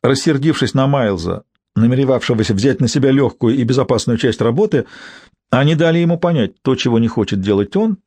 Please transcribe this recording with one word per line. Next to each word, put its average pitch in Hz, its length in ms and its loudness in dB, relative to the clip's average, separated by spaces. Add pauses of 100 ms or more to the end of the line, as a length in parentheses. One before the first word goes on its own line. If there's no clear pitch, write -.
Рассердившись 139 680 0
на 135 140 0
Майлза, 98 560 -2 (320)
намеревавшегося 120 800 0
взять 123 260 0
на 123 80 2
себя 135 240 2
легкую 127 440 0
и 131 80 0
безопасную 123 540 0
часть 117 240 -2
работы, 131 440 0 (640)
они 143 260 2
дали 165 220 2
ему 170 200 0
понять, 160 440 -2
то, 131 140 0
чего 120 240 0
не 117 80 2
хочет 104 340 -2
делать 101 340 0
он 214 320 0